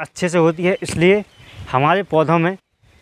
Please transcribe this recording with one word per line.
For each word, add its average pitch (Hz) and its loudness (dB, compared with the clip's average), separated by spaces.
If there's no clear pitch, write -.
अच्छे - -6
से 175 0
होती 165 0
है, 190 0
इसलिए 185 2
हमारे 156 2
पौधों 160 2
में 180 -2